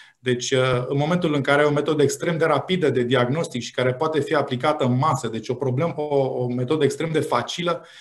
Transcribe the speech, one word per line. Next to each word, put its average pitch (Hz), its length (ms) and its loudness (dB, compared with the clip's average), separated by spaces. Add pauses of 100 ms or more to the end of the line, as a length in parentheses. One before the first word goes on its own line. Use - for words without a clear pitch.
(200)
Deci, 123 320 -2
uh, 127 360 2
în 143 100 -2
momentul 160 360 0
în 143 80 0
care 143 200 4
ai 151 60 6
o 147 40 2
metodă 147 320 2
extrem 165 340 0
de 160 80 2
rapidă 151 440 0
de 123 140 2
diagnostic 123 580 0
și - 100 -10
care 127 220 0
poate 151 260 -2
fi 151 160 -2
aplicată 147 480 0
în 123 140 2
masă, 151 300 0
deci 110 220 -6
o 127 40 -4
problemă, 131 440 -2
o, 135 460 0
o 120 40 -2
metodă 127 360 -2
extrem 151 280 0
de 156 80 0
facilă, 165 680 -2 (160)